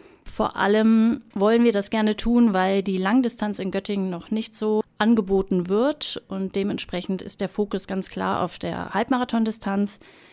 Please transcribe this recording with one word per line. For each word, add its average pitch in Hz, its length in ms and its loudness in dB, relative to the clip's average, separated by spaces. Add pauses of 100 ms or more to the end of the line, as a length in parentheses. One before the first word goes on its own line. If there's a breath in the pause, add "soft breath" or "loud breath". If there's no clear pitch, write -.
(240 loud breath)
Vor - 320 -4
allem 220 640 4 (140)
wollen 220 300 4
wir 240 80 4
das 202 180 -2
gerne 214 260 2
tun, 233 380 4
weil 190 280 2
die 190 140 -2
Langdistanz 208 600 0
in 190 120 -4
Göttingen 196 380 -2
noch 175 220 -8
nicht 220 240 -4
so 214 280 0 (140)
angeboten 196 720 2
wird 254 600 -2
und 190 280 -6
dementsprechend 190 640 -4
ist - 220 -12
der 190 80 -2
Fokus 202 360 -4
ganz 190 220 -6
klar 190 340 -2
auf 180 160 -6
der - 360 -6
Halbmarathondistanz. 220 1080 -2 (320 loud breath)